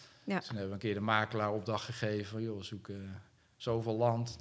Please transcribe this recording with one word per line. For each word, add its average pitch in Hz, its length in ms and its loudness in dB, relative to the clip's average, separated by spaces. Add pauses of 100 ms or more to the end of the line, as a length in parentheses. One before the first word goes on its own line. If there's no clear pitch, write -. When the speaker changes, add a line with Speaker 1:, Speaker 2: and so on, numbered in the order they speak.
(240)
Speaker 1:
Ja. 196 140 0
Speaker 2:
Dus - 100 -4
toen 117 100 -6
hebben 98 100 -2
we 95 60 -2
een 98 60 -6 (100)
keer 104 40 2
de 101 120 0
makelaar 107 480 4
opdracht 107 320 -2
gegeven 107 400 0
van, 107 160 -6
"Joh, 113 160 -2
we 98 60 -6
zoeken 98 580 -10 (340)
zoveel 113 400 0
land, 117 460 4